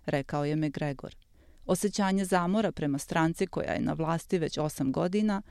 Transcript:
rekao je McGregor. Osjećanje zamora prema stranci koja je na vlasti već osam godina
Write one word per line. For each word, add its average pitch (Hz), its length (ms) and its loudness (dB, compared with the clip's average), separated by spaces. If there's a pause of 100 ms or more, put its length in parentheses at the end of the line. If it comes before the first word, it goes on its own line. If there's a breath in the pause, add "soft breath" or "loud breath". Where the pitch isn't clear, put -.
rekao 143 400 -2
je 147 100 0
McGregor. 151 600 -4 (500 soft breath)
Osjećanje 190 600 2
zamora 185 460 2
prema 143 260 -2
stranci 165 500 0
koja - 240 -2
je - 100 0
na - 120 0
vlasti 165 440 0
već - 200 -2
osam 151 340 0
godina 196 600 2